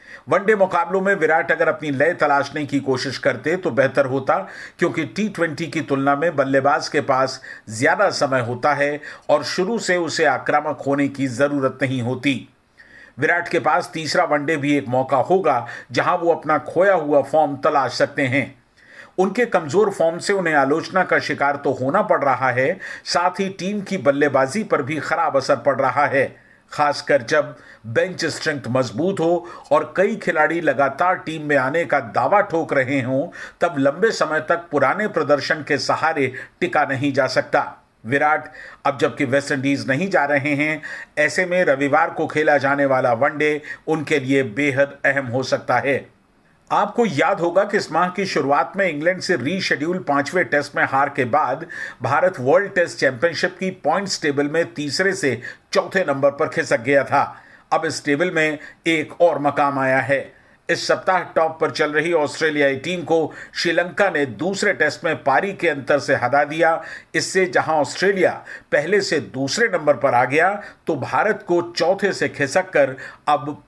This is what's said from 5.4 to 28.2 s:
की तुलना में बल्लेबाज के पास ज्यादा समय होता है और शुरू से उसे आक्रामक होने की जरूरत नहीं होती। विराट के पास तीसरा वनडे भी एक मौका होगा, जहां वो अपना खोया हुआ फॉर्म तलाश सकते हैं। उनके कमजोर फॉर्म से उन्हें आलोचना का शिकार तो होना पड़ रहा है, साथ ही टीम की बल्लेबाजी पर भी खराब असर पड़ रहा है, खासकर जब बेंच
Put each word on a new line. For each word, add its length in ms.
की 140
तुलना 340
में 200
बल्लेबाज 520
के 140
पास 400
ज्यादा 400
समय 300
होता 340
है 280
और 140
शुरू 360
से 180
उसे 280
आक्रामक 600
होने 200
की 200
जरूरत 540
नहीं 200
होती। 480
विराट 280
के 120
पास 340
तीसरा 300
वनडे 340
भी 200
एक 100
मौका 300
होगा, 500
जहां 260
वो 160
अपना 240
खोया 360
हुआ 280
फॉर्म 360
तलाश 360
सकते 280
हैं। 400
उनके 280
कमजोर 440
फॉर्म 280
से 160
उन्हें 220
आलोचना 480
का 160
शिकार 360
तो 180
होना 280
पड़ 220
रहा 280
है, 260
साथ 340
ही 100
टीम 320
की 160
बल्लेबाजी 680
पर 180
भी 180
खराब 380
असर 180
पड़ 200
रहा 300
है, 200
खासकर 500
जब 340
बेंच 380